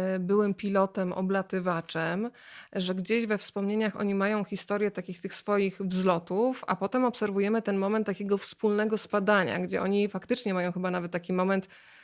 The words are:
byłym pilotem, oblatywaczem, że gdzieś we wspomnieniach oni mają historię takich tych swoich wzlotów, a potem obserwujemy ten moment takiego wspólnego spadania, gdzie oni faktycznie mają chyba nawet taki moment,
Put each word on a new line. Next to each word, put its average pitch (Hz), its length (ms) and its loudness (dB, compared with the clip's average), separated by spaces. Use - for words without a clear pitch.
byłym 202 340 2
pilotem, 196 600 0
oblatywaczem, 185 1160 -2
że 185 220 -2
gdzieś 220 300 0
we 214 120 0
wspomnieniach 208 580 -2
oni 202 200 -2
mają 202 280 0
historię 202 480 -2
takich 190 300 -10
tych 185 120 -8
swoich 196 480 0
wzlotów, 185 840 0
a - 80 0
potem 254 300 0
obserwujemy 208 560 0
ten 202 160 0
moment 202 280 0
takiego 202 320 0
wspólnego 214 600 0
spadania, 196 640 2
gdzie 185 220 -2
oni 202 280 2
faktycznie 202 440 -2
mają 180 180 0
chyba 180 200 -2
nawet 175 200 -4
taki 175 220 -2
moment, 190 340 2